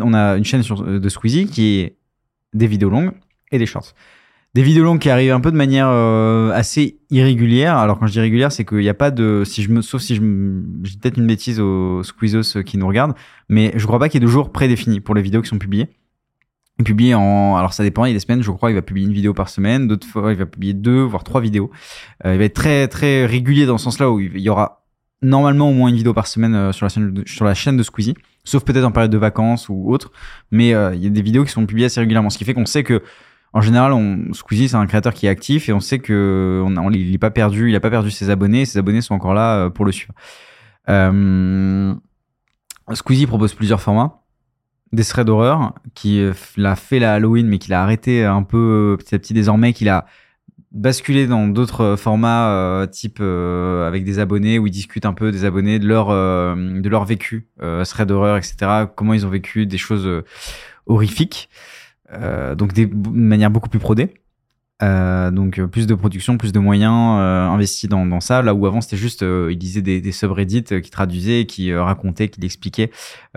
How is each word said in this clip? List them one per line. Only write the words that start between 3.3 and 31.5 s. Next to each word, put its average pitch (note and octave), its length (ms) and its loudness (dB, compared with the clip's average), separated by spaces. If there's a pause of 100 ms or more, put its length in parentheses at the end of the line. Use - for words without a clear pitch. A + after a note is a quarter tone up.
et - 60 0
des A#2 100 0
shorts. - 280 -10 (600)
Des B2+ 80 4
vidéos D#3 220 4
longues E3 160 2
qui D3 100 2
arrivent C3 220 4
un B2+ 80 2
peu D#3+ 120 0
de D#3 40 0
manière, C3+ 340 2
euh, A2+ 640 2
assez A#2+ 460 -2 (120)
irrégulière. C3 680 4
Alors, G#2+ 220 2
quand A2 80 0
je G2+ 60 0
dis A2+ 80 0
régulière, A#2 300 2
c'est A#2 140 -6
qu'il G#2 180 -2
y G2+ 60 2
a G2+ 60 0
pas C#3+ 160 0
de, A2 340 0
si G#2 180 -6
je G2+ 80 -2
me, A#2 120 2
sauf B2+ 180 -8
si B2 160 -4
je G#2 60 0
me, G2 420 -2 (180)
je F#2+ 100 -10
dis G2 40 -18
peut-être A#2+ 220 -4
une A#2 80 2
bêtise A2+ 340 -2
aux F#2 420 -2
Squeezos, A2 540 -2
euh, G2+ 60 -2
qui F#2+ 160 -6
nous F#2+ 80 0
regardent, B2 280 0 (360)
mais G#2+ 260 2
je G#2+ 100 0
crois A2 120 2
pas D3 100 2
qu'il D3 120 0
y A#2+ 40 2
ait - 20 4
de A#2 40 4
jours C3+ 220 2
prédéfinis A#2 480 0
pour G#2 140 -2
les G#2 60 2
vidéos G2+ 220 0
qui A#2 60 -10
sont G#2+ 100 -4
publiées. G2 320 -4 (880)
Il A#2+ 60 2
publie A2+ 300 4
en, G2+ 420 4
alors F2+ 180 -2
ça - 80 -4
dépend, G#2 240 0
il - 20 0
y B2 40 0
a - 20 0
des G2+ 60 -2
semaines, A#2+ 220 0
je G#2 80 -4
crois, A2+ 200 -2
il A2 40 2
va F#2 80 0
publier G2 240 -2
une G#2 60 2
vidéo G2+ 220 0
par F#2+ 160 -4
semaine, A#2 380 0
d'autres G#2+ 180 -2
fois, G#2+ 260 -2
il F#2+ 60 -2
va F#2+ 80 -4
publier F#2+ 260 -6
deux, A#2+ 300 2
voire A2 220 -4
trois C3 180 -2
vidéos. G#2 280 0 (540)
Euh, F#2 100 2
il F#2+ 40 2
va G#2 60 4
être G#2 100 0
très, C#3 340 2
très C#3 380 2
régulier B2+ 400 2
dans B2 100 2
ce G#2+ 80 -4
sens-là B2 260 0
où A2 100 2
il F#2+ 180 -6
y G2 100 -2
aura G#2 380 0 (340)
normalement C#3+ 500 4
au C#3 40 2
moins B2 160 4
une A#2+ 60 2
vidéo A2+ 180 2
par G#2 120 -2
semaine, A2+ 280 0
euh, G2 180 0
sur G2+ 140 -4
la F#2+ 40 -2
chaîne G#2 220 -2
de, G2 160 -6
sur - 160 -4
la G2+ 80 2
chaîne C3+ 240 0
de A#2+ 60 2
Squeezie, A2 320 -4 (300)
sauf - 200 -2
peut-être B2+ 200 2
en A#2+ 60 2
période A2+ 200 2
de G#2+ 80 2
vacances A2 500 0
ou G2 240 -4
autre, - 200 -4 (380)
mais, A#2 220 4
euh, G2+ 220 2
il F2 80 -6
y G2 40 0
a G#2 40 0
des G#2 120 2
vidéos A#2 220 2
qui C3+ 60 -4